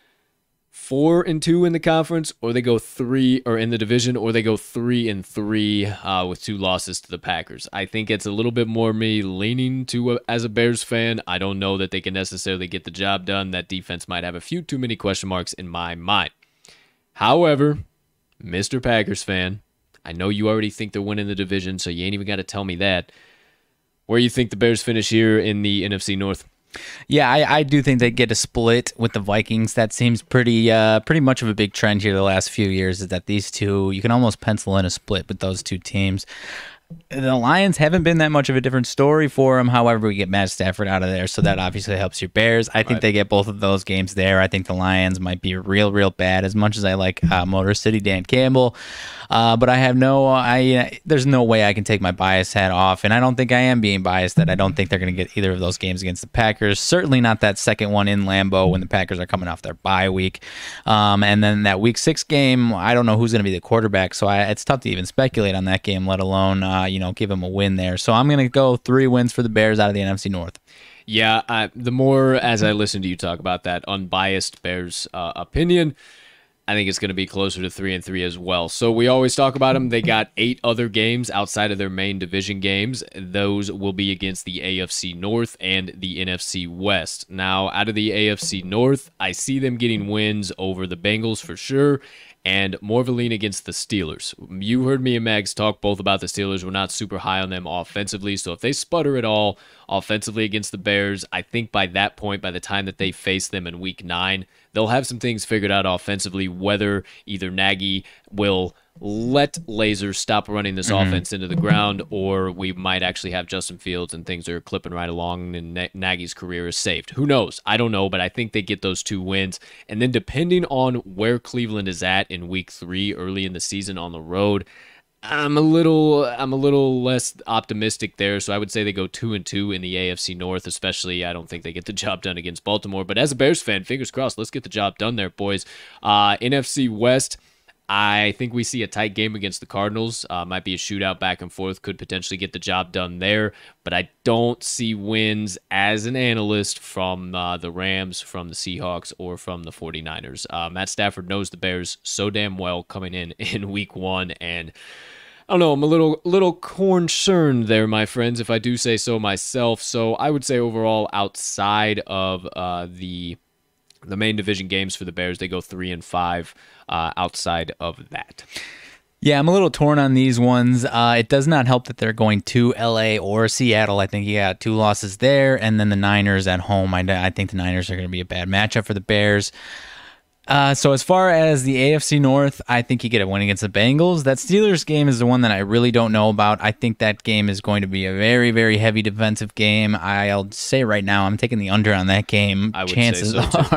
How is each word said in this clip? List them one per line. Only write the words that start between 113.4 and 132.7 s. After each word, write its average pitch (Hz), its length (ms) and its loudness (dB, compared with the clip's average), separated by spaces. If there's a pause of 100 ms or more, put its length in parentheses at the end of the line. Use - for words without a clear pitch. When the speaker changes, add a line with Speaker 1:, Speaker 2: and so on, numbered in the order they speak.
Speaker 1:
Justin 90 300 -8
Fields 87 380 -8
and 85 100 -14
things 87 240 -10
are 85 120 -6
clipping - 320 -10
right 85 160 -6
along 87 480 -6
and 85 180 -12
Na-, 90 180 -6
Nagy's 92 420 -6
career 87 340 -8
is 87 80 -6
saved. 85 340 -4
Who 139 160 -2
knows? 127 400 0
I 104 100 2
don't 117 160 0
know, 98 160 0
but 92 120 -2
I 90 80 0
think 113 240 -6
they 110 100 -2
get 98 180 -6
those 92 220 -4
two 101 180 -6
wins. 95 400 -4 (280)
And 107 120 -6
then 127 100 2
depending 165 560 0
on 127 300 0
where 107 420 -2
Cleveland 107 500 -6
is 87 140 -6
at 95 280 0
in 87 180 -10
week 92 220 -6
three, 92 440 -6
early 95 300 -6
in 92 80 -6
the 87 80 -10
season 98 380 -6
on 85 140 -10
the 82 80 -12
road, 98 440 0 (600)
I'm 147 320 -2
a 151 60 6
little, 156 640 4
I'm 127 280 -4
a 135 40 0
little 135 460 2
less 123 320 -2 (120)
optimistic 110 720 -2
there. 101 220 0
So 101 120 -6
I 101 60 -2
would 104 140 -6
say 110 100 -2
they 104 100 -2
go 95 140 -4
two 113 280 -6
and 95 120 -8
two 101 240 -4
in 92 100 -4
the 90 160 -6
A 90 140 -2
F 90 80 -6
C - 160 -8
North, 90 320 -6
especially 90 580 -6
I 87 80 -4
don't 85 160 -12
think 85 140 -12
they 85 100 -10
get 90 120 -12
the 110 80 -10
job 98 300 -6
done 92 140 -6
against 85 280 -12
Baltimore. 98 400 -6